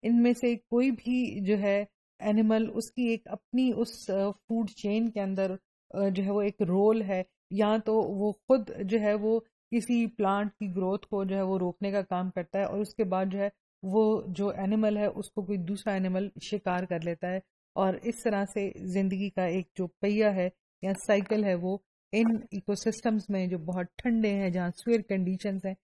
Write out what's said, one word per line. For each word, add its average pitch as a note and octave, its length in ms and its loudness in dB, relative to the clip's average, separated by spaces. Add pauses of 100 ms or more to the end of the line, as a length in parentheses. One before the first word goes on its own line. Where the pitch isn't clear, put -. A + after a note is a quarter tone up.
इनमें A#3 300 6
से A#3+ 220 2
कोई B3 360 2
भी A#3+ 500 -2
जो G3+ 160 2
है G3+ 300 0 (340)
एनिमल A3 460 4
उसकी A3+ 460 -2
एक A3 140 -6
अपनी B3 440 0
उस, G#3 400 -4
अ, G3 180 0
फूड A3+ 400 -4
चेन A3 400 -2
के G#3+ 100 -6
अंदर F#3+ 400 -2 (340)
अ, G3 160 2
जो F#3+ 140 0
है G3 80 0
वो G#3 120 2
एक G3+ 200 -2
रोल G3+ 400 4
है, F#3+ 220 -2 (280)
या G#3 260 4
तो A3 240 2
वो G3+ 280 0 (160)
खुद C4 240 4 (120)
जो G3+ 160 2
है G#3 180 2
वो A3 220 2 (320)
किसी A#3 380 2
प्लांट G3+ 420 0
की - 180 -8
ग्रोथ F#3 380 -2
को G3 180 -2
जो F#3+ 100 -2
है G3 80 0
वो F#3+ 140 0
रोकने F#3 340 -2
का G3+ 120 0
काम F#3 280 -2
करता F3+ 280 -4
है G3 60 0
और - 160 -2
उसके G#3+ 240 -2
बाद F#3 240 0
जो F#3+ 100 -6
है G3+ 120 0 (320)
वो F#3+ 200 2 (280)
जो G3 280 -2
एनिमल G#3 380 2
है G#3 160 0
उसको - 300 -6
कोई G3 160 -2
दूसरा G3 360 -4
एनिमल F#3 340 -2 (140)
शिकार F#3+ 420 -2
कर E3+ 180 -4
लेता E3+ 240 -4
है। F#3 140 -4 (340)
और F#3+ 200 2 (100)
इस A#3 180 -4
तरह G3+ 240 2
से G3+ 200 -4 (220)
जिंदगी F#3+ 400 0
का F#3 200 -2
एक F3+ 180 -2 (100)
जो F#3 100 -2 (140)
पहिया G#3 300 4
है F#3 200 0 (320)
या F#3+ 140 0
साइकिल G#3 480 2
है F#3+ 120 2
वो F#3 240 -4 (320)
इन A3+ 280 2 (120)
इकोसिस्टम्स G#3 760 -2
में F#3+ 200 0
जो F3+ 120 -2
बहुत F3 260 -4 (120)
ठंडे A3+ 320 2
हैं, G3 200 0
जहाँ F3 200 -2
सिवियर A#3 380 0
कंडीशंस F#3+ 560 -2
हैं F#3+ 180 -4